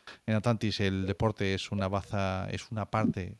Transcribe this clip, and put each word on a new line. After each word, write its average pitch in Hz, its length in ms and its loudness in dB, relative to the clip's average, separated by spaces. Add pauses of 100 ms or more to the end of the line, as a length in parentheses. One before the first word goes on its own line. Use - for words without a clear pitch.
(260)
en 110 100 4
Atlantis, 110 440 2
el 95 260 2
deporte, 98 480 2
es - 180 -4
una 98 160 0
baza, 95 640 -2
es - 200 -8
una 107 200 -6
parte 107 500 0